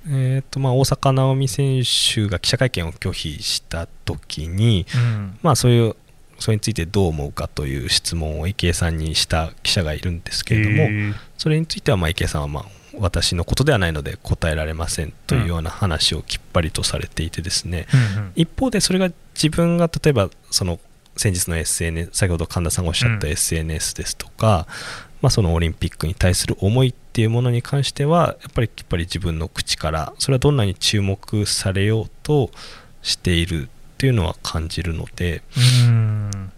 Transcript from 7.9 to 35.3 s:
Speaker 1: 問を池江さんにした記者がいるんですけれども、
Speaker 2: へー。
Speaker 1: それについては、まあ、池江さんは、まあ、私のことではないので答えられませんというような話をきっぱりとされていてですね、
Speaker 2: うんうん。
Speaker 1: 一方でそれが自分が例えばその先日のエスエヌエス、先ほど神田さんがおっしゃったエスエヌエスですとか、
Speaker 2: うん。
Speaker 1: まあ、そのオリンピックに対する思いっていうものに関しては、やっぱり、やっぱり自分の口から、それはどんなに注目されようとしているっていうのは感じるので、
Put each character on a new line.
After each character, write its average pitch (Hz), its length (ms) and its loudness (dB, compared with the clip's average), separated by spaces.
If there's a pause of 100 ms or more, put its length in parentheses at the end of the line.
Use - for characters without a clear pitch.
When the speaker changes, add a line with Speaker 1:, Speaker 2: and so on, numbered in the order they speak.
Speaker 1:
問 76 260 -4
を 82 60 -2
池 95 200 -2
江 85 60 2
さ 85 160 0
ん 82 80 -2
に 78 180 -4
し - 100 0
た 80 280 -2 (100)
記 - 80 0
者 92 140 0
が 76 80 -2
い 76 60 -6
る 90 120 -4
ん 87 80 -6
で - 140 -12
す - 100 -4
け - 120 0
れ 107 100 4
ど 104 60 2
も、 143 120 4
Speaker 2:
へ 156 40 2
ー。 104 260 -2 (240)
Speaker 1:
そ - 100 -4
れ 156 100 2
に 160 80 0
つ - 120 -8
い 196 40 -10
て - 100 2
は、 107 60 2
ま 85 100 2
あ、 - 20 2
池 - 160 -2
江 - 20 -2
さ - 120 -4
ん - 20 -2
は、 73 80 -4
ま 73 120 -6
あ、 - 40 -12 (320)
私 87 380 0
の 85 100 0
こ - 100 -2
と 131 80 0
で 151 80 4
は 120 80 2
な 90 80 2
い 82 60 -2
の 76 100 -6
で 76 180 -10
答 - 300 -2
え 76 40 -2
ら 78 100 -4
れ 80 100 -6
ま 78 120 -4
せ - 160 -4
ん - 100 -8 (120)
と - 80 -2
い 123 120 2
う - 20 -2
よ 85 100 -2
う 82 60 -2
な 78 80 -6
話 82 420 0
を 78 80 -6
き - 140 -8
っ - 40 -12 (120)
ぱ 92 100 2
り 78 80 -2
と - 140 -4
さ - 160 -2
れ 76 80 -8
て - 160 -4
い 82 80 -4
て - 100 -6
で 85 80 -6
す - 160 -4
ね、 85 220 -4 (280)
Speaker 2:
う 110 40 -2
ん 107 40 -4
う - 40 -6
ん。 92 80 -14
Speaker 1:
一 165 200 0
方 262 140 0
で 208 120 0
そ - 120 0
れ 185 60 2
が 185 100 2 (240)
自 - 160 0
分 170 280 2
が 170 120 4 (140)
例 156 80 6
え - 20 2
ば 101 160 2 (220)
そ - 120 0
の 87 160 -2 (380)
先 101 160 0
日 87 140 -2
の 82 100 -2
エ 80 80 -2
ス - 180 -4
エ 82 60 0
ヌ 82 120 -2
エ 87 40 -4
ス、 85 80 -16
先 98 160 0
ほ 87 80 2
ど 80 80 -2
神 85 220 -2
田 78 40 0
さ - 120 -2
ん - 20 -2
が 82 40 0
お - 20 0
っ - 20 -2
し - 100 -2
ゃ 120 120 2
っ 104 40 -6
た 78 80 -2
エ 73 80 -2
ス - 200 -2
エ 80 80 -2
ヌ 80 100 -4
エ 78 60 -4
ス - 160 -6
で - 100 -8
す - 100 -6
と - 140 -14
か、 107 380 2
Speaker 2:
う - 40 -18
ん。 - 20 -16 (500)
Speaker 1:
ま 135 40 4
あ、 - 40 6
そ 117 100 2
の 85 140 2
オ 82 40 2
リ 85 100 2
ン 82 40 -4
ピ - 140 -4
ッ - 80 -6
ク - 100 -6
に 80 80 -2
対 90 220 2
す - 100 -2
る - 140 -2
思 113 240 2
い 131 60 2
っ - 20 -2
て - 300 -6
い 110 40 4
う 110 60 2
も 120 100 2
の 127 80 0
に 120 120 0
関 139 220 -2
し - 100 -4
て 143 120 -2
は、 165 360 2
や - 80 -16
っ - 40 -18
ぱ - 80 0
り、 113 140 0
や - 80 -16
っ - 40 -18
ぱ 90 100 -2
り 85 80 -2
自 90 140 -8
分 82 200 -2
の 80 80 -4
口 - 300 -6
か - 120 -2
ら、 78 300 -4
そ - 120 0
れ 135 40 6
は 127 40 2
ど 139 120 6
ん 147 60 2
な 113 80 4
に 92 100 0
注 - 260 0
目 98 440 0
さ - 260 -2
れ 98 140 2
よ 110 160 2
う - 80 -8 (140)
と 147 280 2 (520)
し - 120 -4
て - 160 -2
い 85 140 4
る 82 180 2
っ 64 40 -10 (300)
て - 80 2
い 135 40 6
う 127 40 4
の 101 120 4
は 82 180 -2
感 82 240 -4
じ - 160 -6
る 85 100 -2
の 80 220 -6
で、 87 260 -2 (460)